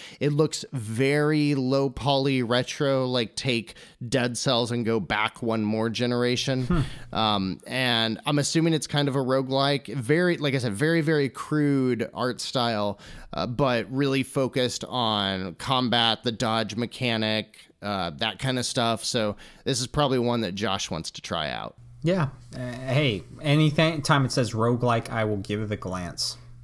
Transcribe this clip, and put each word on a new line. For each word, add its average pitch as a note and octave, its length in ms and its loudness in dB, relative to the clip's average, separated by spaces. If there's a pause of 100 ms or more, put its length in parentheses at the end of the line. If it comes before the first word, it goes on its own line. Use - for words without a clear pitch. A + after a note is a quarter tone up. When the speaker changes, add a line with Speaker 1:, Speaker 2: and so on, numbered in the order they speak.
(220)
Speaker 1:
It D3 100 2
looks D3+ 400 2
very C#3+ 840 2
low-poly C3+ 880 0
retro, C3 640 0
like, B2 280 -2
take A#2 380 -2 (340)
Dead B2 300 0
Cells A#2+ 340 0
and A#2+ 140 -2
go A2+ 160 2
back G#2+ 420 -2
one A2 220 0
more A2 240 0
generation. B2 800 0
Speaker 2:
Hmm. - 460 -2
Speaker 1:
Um, G2+ 540 0
and A#2+ 580 0
I'm D3 140 2
assuming D#3+ 340 2
it's D3 140 -2
kind C#3+ 220 2
of C3 80 0
a - 40 2
roguelike. C3+ 720 0
Very, D3+ 440 2
like C#3 180 0
I C3+ 40 0
said, A2+ 120 0
very, D#3 300 2
very D3 260 2
crude C3+ 840 0
art A#2+ 260 -4
style, A2 600 0 (340)
uh, F2+ 140 -2
but A#2+ 440 0
really C3+ 320 2
focused B2+ 640 -2
on G2 680 0
combat, A#2+ 680 2
the A#2+ 80 0
dodge A2 460 0
mechanic, A2 800 -2 (240)
uh, F#2+ 300 -2
that F#2 280 -4
kind C3 180 -2
of A#2+ 80 -2
stuff. A#2 380 0
So G#2+ 320 0 (300)
this B2 160 0
is B2+ 60 -4
probably C3 320 2
one A#2+ 200 2
that G2 160 -2
Josh G2+ 340 -2
wants E2 220 -6
to - 100 -14
try D#2 280 -4
out. A1 260 -8 (260)
Speaker 2:
Yeah. D#3+ 280 0 (260)
Uh, - 40 -12 (280)
hey, B2+ 360 2 (180)
anything, D#3 600 4
time C#3 220 4
it B2 80 0
says A#2+ 220 0
roguelike, A#2 560 2
I A2+ 160 0
will G#2+ 100 0
give G#2 260 -2
it G#2+ 80 -4
a G#2 60 -2
glance, F2+ 600 -6 (260)